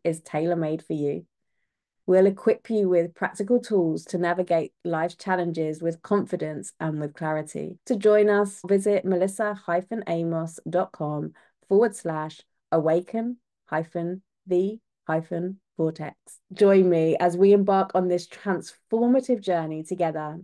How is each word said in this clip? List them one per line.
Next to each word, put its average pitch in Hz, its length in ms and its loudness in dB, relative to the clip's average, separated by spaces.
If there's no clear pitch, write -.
is 165 160 -2
tailor-made 160 640 -2
for - 100 -8
you. 151 320 -4
We'll 185 180 6
equip - 440 0
you 208 180 2
with 175 280 0
practical 208 440 -2
tools 170 460 0
to 180 120 -4
navigate 175 540 0
life's 165 320 -4
challenges 165 680 -4
with 165 200 -4
confidence - 760 -4
and 156 220 -4
with 147 140 -8
clarity. 156 720 -6
To 247 100 0
join 208 340 4
us, 202 340 0
visit 196 400 0
melissa 196 500 -2
hyphen 190 520 -4
amos 165 540 -4
dot 165 220 -2
com 151 400 -6
forward 214 280 2
slash 156 460 -8
awaken 175 680 0
hyphen 170 580 -6
the 190 320 0
hyphen 170 500 -4
vortex. 160 400 -4
Join 190 360 6
me 160 280 4
as 175 200 2
we 196 160 6
embark 196 440 4
on 185 100 0
this 175 220 -2
transformative 233 1120 -2
journey 160 420 -4
together 156 600 -4